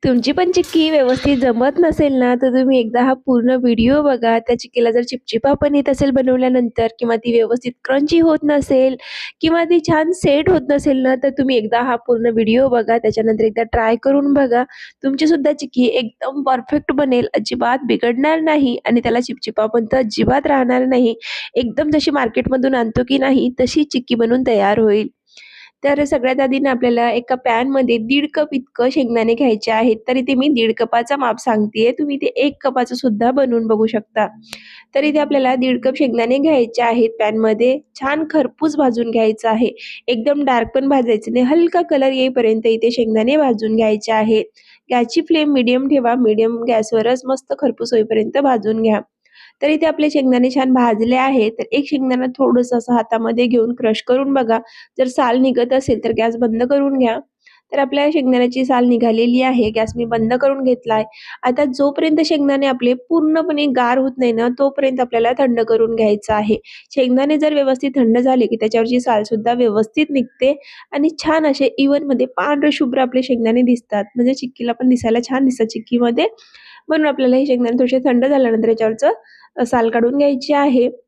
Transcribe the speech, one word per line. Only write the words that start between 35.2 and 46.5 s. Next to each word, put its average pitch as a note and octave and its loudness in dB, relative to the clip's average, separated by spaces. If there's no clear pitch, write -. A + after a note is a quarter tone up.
दीड B3 0
कप C4 -2
शेंगदाणे A#3 0
घ्यायचे C4+ 0
आहेत. A#3 2
पॅनमध्ये A3 0
छान C#4+ -4
खरपूस D4+ -2
भाजून A#3 0
घ्यायचं A3+ 0
आहे, - -4
एकदम C4+ -2
डार्क B3 0
पण C4+ 0
भाजायचं A#3 0
नाही, B3 2
हलका E4+ 2
कलर C#4 0
येईपर्यंत B3+ 0
इथे A3+ 2
शेंगदाणे A3+ 0
भाजून A3+ 0
घ्यायचे A3 0
आहेत. A3 0
गॅसची A#3+ 0
फ्लेम D4+ 0
मीडियम B3+ 2
ठेवा, B3 2
मीडियम A3+ 0